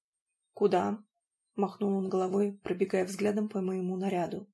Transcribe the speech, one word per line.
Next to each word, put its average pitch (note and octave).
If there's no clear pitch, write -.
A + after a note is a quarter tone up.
«Куда?» — G3+
махнул G3
он F#3+
головой, G3
пробегая F#3+
взглядом G3+
по G3+
моему F#3
наряду. F#3